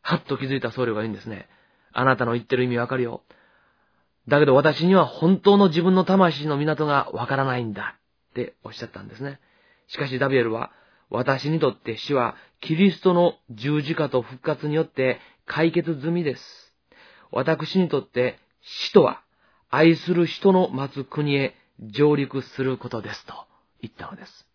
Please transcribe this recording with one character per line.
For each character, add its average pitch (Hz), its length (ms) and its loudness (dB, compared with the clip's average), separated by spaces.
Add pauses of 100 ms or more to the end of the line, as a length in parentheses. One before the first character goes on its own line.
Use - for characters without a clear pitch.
は 170 140 -2
っ - 40 -6
と 139 160 -6
気 135 80 -8
づ 135 100 -4
い 131 60 -4
た 117 100 -6
僧 127 120 -4
侶 113 100 -2
が 107 80 -4
言 110 80 -6
う 104 40 -6
ん - 20 -8
で 98 60 -16
す - 60 -14
ね。 104 200 -12 (460)
「あ 123 120 -2
な 131 100 4
た 127 100 -2
の 117 80 -2
言 120 80 -2
っ - 40 -18
て 131 120 0
る 127 80 2
意 - 20 -2
味 120 100 -2
わ 120 100 -2
か 131 100 -4
る 123 60 -2
よ。 117 200 -8 (1040)
だ 143 120 2
け 151 60 6
ど 131 100 6
私 151 300 4
に 190 100 6
は 165 100 6
本 170 340 2
当 202 180 6
の 202 100 6
自 165 140 2
分 185 140 4
の 185 100 2
魂 165 420 2
の 147 80 0
港 151 300 -2
が 143 260 0
わ 120 160 -6
か 135 80 -2
ら 135 80 0
な 127 140 -2
い 120 80 -4
ん 107 80 -8
だ」 98 240 -10 (340)
っ - 20 -20
て - 300 -8
お - 60 -16
っ - 20 -16
し - 100 -16
ゃ 117 40 -10
っ 110 40 -20
た 98 120 -18
ん 104 80 -18
で 110 80 -20
す 120 40 -14
ね。 139 200 -12 (460)
し - 100 -14
か 143 100 -4
し 127 100 -6
ザ 139 120 0
ビ 135 80 2
エ 120 60 4
ル 110 100 -2
は、 - 180 -8 (380)
私 135 400 -2
に 160 100 -2
と 139 120 2
っ - 60 -18
て 113 200 -10
死 - 160 -6
は 120 220 -2 (240)
キ 160 160 -4
リ 190 160 4
ス - 100 -12
ト 185 120 4
の 175 220 2 (140)
十 135 320 -2
字 156 140 -4
架 151 140 -2
と 127 120 0
復 127 200 -16
活 151 260 -4
に 151 80 -2
よ 160 80 2
っ - 20 0
て 131 340 -2 (260)
解 165 260 0
決 160 280 -2
済 156 120 -4
み 175 120 -2
で 131 120 -4
す。 - 380 -20 (580)
私 156 480 -2
に 175 100 2
と 135 120 -2
っ - 60 -20
て 123 320 -2 (220)
死 - 320 -10
と 180 100 10
は、 - 180 -2 (480)
愛 160 260 4
す 170 180 -4
る 170 120 2
人 - 260 0
の 185 180 2
待 135 240 -8
つ 139 100 -10
国 147 320 -2
へ 135 200 -2 (240)
上 143 360 2
陸 135 260 -4
す - 220 -8
る 131 140 -2
こ 120 120 -14
と 113 120 -8
で 110 120 -12
す - 120 -18
と - 80 -18 (480)
言 214 100 -12
っ - 20 -20
た - 140 -18
の 196 80 -16
で 196 100 -20
す。 - 300 -20